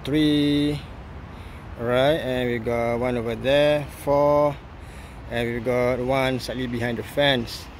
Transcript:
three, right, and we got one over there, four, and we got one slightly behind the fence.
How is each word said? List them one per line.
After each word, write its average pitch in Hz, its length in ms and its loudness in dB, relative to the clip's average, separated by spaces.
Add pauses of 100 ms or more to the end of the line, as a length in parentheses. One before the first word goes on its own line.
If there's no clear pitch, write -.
three, 147 760 2 (1000)
right, 127 400 4
and 127 300 -2
we 120 100 0
got 117 380 0
one 123 200 0
over 117 160 -2
there, 143 520 4 (180)
four, 147 520 4 (760)
and 117 180 0
we 120 120 -2
got 123 380 2
one 131 400 2
slightly 123 280 -6
behind 120 320 -2
the 107 40 -6
fence. 135 640 0 (140)